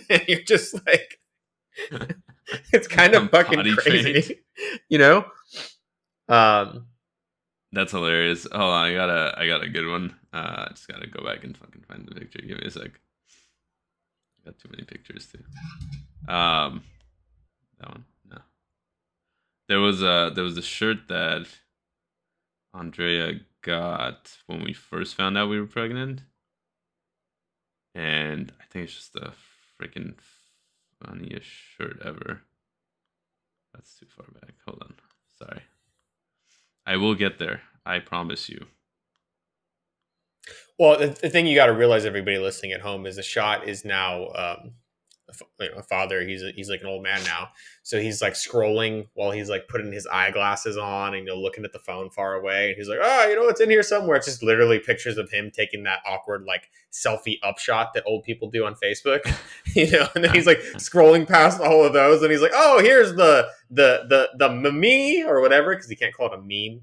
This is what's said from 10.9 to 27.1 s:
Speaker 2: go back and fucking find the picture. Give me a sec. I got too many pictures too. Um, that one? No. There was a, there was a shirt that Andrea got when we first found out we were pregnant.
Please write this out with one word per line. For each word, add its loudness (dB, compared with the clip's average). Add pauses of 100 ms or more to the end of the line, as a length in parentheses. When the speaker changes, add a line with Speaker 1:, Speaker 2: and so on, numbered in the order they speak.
Speaker 2:
go -16
back -10
and -18
fucking -20
find -20
the -20
picture. -20
Give -14
me -12
a -14
sec. -16 (1500)
I -20
got -20
too -20
many -18
pictures -20
too. -20 (920)
Um, -2 (960)
that -20
one? -20 (240)
No. -20 (1300)
There 0
was 2
a, 0
there -6
was -8
a -12
shirt -6
that -6 (1300)
Andrea -6 (220)
got -8 (160)
when -12
we -12
first -12
found -4
out -2
we -6
were -8
pregnant. -10 (1700)